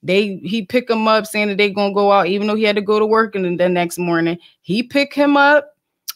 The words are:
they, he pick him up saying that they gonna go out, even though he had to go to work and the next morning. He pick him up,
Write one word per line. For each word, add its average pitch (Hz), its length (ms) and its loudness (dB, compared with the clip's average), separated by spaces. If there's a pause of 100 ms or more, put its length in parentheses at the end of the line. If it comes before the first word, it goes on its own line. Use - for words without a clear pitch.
they, 196 320 0
he 196 280 -6
pick 247 240 -2
him 220 200 0
up 220 180 2
saying 208 220 -2
that 196 100 -4
they 208 120 2
gonna 202 220 -2
go 202 200 2
out, 190 160 2
even 202 180 -2
though 214 80 0
he 220 80 -2
had 208 140 0
to 208 60 -4
go 214 180 0
to 220 40 2
work 220 300 0
and 180 240 -2
the 175 100 2
next 175 300 -2
morning. 170 400 -2 (220)
He 214 240 -4
pick 277 280 -2
him 285 240 2
up, 285 380 2 (420)